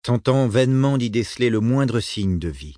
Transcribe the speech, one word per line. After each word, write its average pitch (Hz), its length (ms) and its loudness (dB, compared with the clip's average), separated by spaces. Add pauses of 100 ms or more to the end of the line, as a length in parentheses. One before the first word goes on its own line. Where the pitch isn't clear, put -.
tentant 127 440 2
vainement 131 520 2
d'y 120 100 -2
déceler 117 400 -2
le 110 120 2
moindre 120 380 0
signe 95 380 -2
de 82 120 -4
vie. 71 280 -14